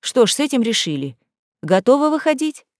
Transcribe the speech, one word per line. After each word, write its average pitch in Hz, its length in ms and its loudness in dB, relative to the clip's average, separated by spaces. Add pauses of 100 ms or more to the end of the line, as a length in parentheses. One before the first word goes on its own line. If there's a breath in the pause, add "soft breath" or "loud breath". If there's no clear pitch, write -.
Что - 260 2
ж, - 60 -2
с - 80 -4
этим 277 220 0
решили. 147 540 -4 (460)
Готова 262 480 2
выходить? 311 560 -2 (140)